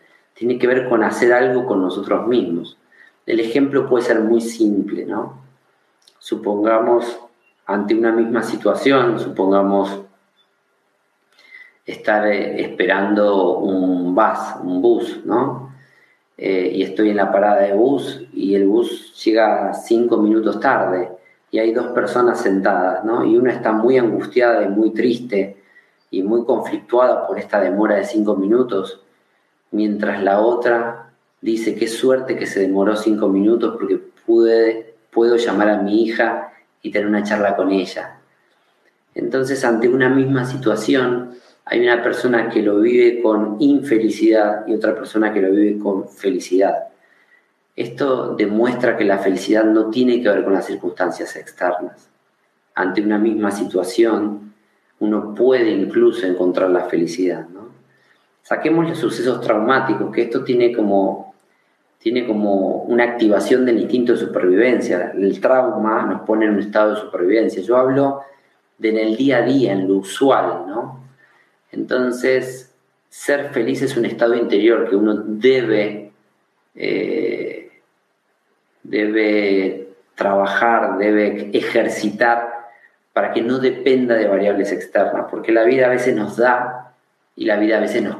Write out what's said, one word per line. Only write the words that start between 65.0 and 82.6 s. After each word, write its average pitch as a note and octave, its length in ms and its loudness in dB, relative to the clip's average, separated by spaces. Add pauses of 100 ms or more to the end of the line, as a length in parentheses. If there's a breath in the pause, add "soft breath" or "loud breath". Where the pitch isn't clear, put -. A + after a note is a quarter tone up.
El F#2+ 240 0
trauma A2+ 640 0
nos G2 180 -4
pone G#2+ 220 0
en G#2+ 80 2
un G2 80 0
estado G#2+ 340 0
de - 60 -8
supervivencia. F#2 640 -2
Yo A#2+ 160 0
hablo C3+ 420 0 (580 loud breath)
de A2 120 -2
en A2 80 0
el A2 180 0
día C3+ 220 2
a A#2 40 2
día, B2 300 2
en F#2+ 160 -2
lo G2 60 2
usual, F2+ 760 0
¿no? A#2 320 -10 (720 soft breath)
Entonces, B2+ 1000 -2 (360)
ser C#3+ 440 -4
feliz B2+ 300 -2
es B2+ 140 -2
un A#2 80 0
estado A#2 320 0
interior A2 520 2
que F#2+ 60 0
uno G#2+ 220 2
debe, G#2+ 960 0 (640)
eh, - 920 -4 (1120)
debe G#2 1040 0 (260)
trabajar, G2+ 840 0
debe G#2 540 0
ejercitar A#2 960 0 (640 loud breath)